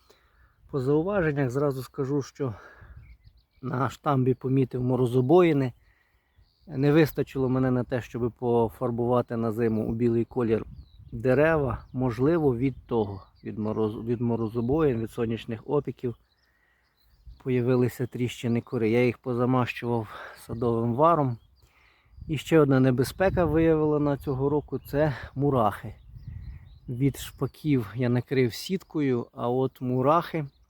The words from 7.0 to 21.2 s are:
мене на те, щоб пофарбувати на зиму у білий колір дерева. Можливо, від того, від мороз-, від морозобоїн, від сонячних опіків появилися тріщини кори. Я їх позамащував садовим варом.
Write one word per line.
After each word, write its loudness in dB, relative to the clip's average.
мене 2
на 0
те, -4
щоб -4
пофарбувати 0
на -2
зиму 0
у -4
білий 0
колір -2
дерева. 2
Можливо, 0
від -2
того, -2
від -10
мороз-, -2
від -2
морозобоїн, 0
від -8
сонячних -6
опіків -4
появилися 2
тріщини -4
кори. -2
Я 4
їх 0
позамащував -2
садовим -2
варом. 2